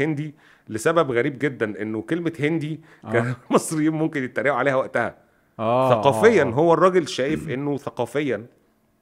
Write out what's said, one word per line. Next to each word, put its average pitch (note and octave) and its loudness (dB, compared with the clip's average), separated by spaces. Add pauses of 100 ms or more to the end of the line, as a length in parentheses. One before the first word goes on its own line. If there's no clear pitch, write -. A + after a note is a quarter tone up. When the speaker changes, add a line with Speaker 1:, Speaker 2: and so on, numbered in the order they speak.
Speaker 1:
هندي D3+ -4 (340)
لسبب D3+ 0
غريب B2 0
جدا، A2 -4
إنه A2 -4
كلمة D#3+ -4
هندي D3+ -4 (260)
Speaker 2:
آه. G#2 -10
Speaker 1:
كان A#2+ 0
<laughs> - -16
المصريين D#3 0
ممكن D#3 -2
يتريقوا B2 -2
عليها C3+ 0
وقتها. A#2 -2 (440)
Speaker 2:
آه، B2 2
Speaker 1:
ثقافيا، C3 6
Speaker 2:
آه، C3 2
آه. A#2+ -2
Speaker 1:
هو D#3+ 4
الراجل F3 4
شايف D3+ -4
إنه C#3 -4
ثقافيا A#2+ -4 (560)